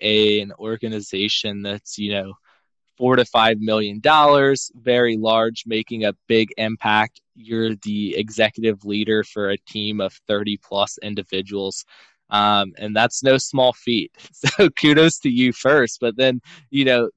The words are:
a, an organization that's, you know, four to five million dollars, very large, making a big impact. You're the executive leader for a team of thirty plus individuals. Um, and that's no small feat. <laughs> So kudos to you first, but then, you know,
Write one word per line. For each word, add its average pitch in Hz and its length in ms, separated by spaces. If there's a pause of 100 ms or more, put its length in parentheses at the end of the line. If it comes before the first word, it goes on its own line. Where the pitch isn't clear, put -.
a, 107 380
an 98 180
organization 107 1040
that's, 101 360
you 104 140
know, 98 220 (640)
four 127 180
to 123 100
five 113 340
million 107 400
dollars, 143 720
very 120 440
large, 113 480
making 110 380
a 101 100 (120)
big 110 300
impact. 110 640 (140)
You're 113 420
the 104 400
executive 107 680
leader 107 380
for 101 280
a 101 80
team 107 420
of 95 140 (120)
thirty 104 300
plus - 420
individuals. 98 840 (460)
Um, 104 480
and 107 180
that's 117 260
no 135 140
small 127 360
feat. 113 440
<laughs> - 160
So 156 380
kudos 156 500
to 147 80
you 123 240
first, 135 480
but 117 160
then, 127 240 (300)
you 139 140
know, 120 320